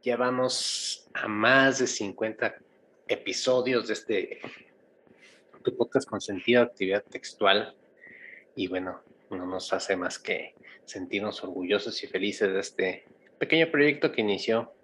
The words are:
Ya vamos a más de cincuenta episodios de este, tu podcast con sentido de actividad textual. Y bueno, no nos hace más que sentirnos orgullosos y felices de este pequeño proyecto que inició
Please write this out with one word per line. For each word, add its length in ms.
Ya 140
vamos 960
a 140
más 520
de 80
cincuenta 680
episodios 800
de 60
este, 460
tu 120
podcast 320
con 140
sentido 400
de 60
actividad 360
textual. 720
Y 120
bueno, 340
no 140
nos 280
hace 220
más 240
que 360
sentirnos 580
orgullosos 600
y 40
felices 460
de 60
este 460
pequeño 320
proyecto 400
que 100
inició 500